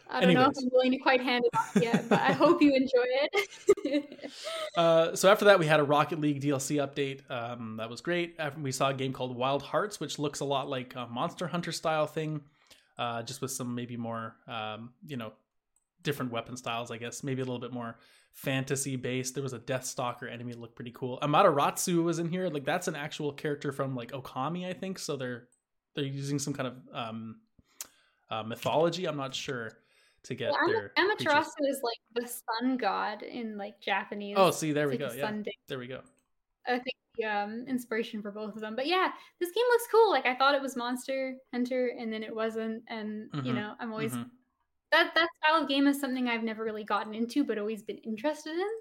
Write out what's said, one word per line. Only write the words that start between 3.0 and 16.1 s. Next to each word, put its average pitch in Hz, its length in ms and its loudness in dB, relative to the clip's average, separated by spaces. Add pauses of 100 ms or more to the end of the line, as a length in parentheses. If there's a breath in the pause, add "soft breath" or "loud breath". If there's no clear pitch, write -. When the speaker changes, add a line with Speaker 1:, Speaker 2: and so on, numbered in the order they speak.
Speaker 1:
it. 285 520 -2
<laughs> 640 400 -6
Speaker 2:
Uh, 165 380 6
so 185 160 6
after 208 140 6
that, 202 160 10
we 160 60 2
had 156 120 6
a 151 60 6
Rocket 147 360 4
League 147 200 0
D 143 100 0
L 135 80 2
C 147 180 -2
update. 139 540 -2
Um, 120 460 -6
that 110 120 -6
was 120 120 -10
great. 170 380 -2
After, 151 220 -6
we 135 120 -2
saw 135 180 2
a 135 40 -2
game 131 180 -2
called 127 240 -6
Wild 135 260 0
Hearts, 185 380 -2
which 151 180 -8
looks 143 220 -4
a 151 40 -2
lot 139 240 -2
like 127 280 -6
a 123 100 -8
Monster 160 400 -4
Hunter 170 240 -4
style 156 360 0
thing, 156 360 -4 (560 soft breath)
uh, 117 240 -4
just 127 180 -10
with 127 120 -4
some 123 220 -6
maybe 120 220 -6
more, 113 380 -6 (140)
um, 110 440 -8 (140)
you 147 100 -10
know, 113 160 -8 (680)
different 139 300 -4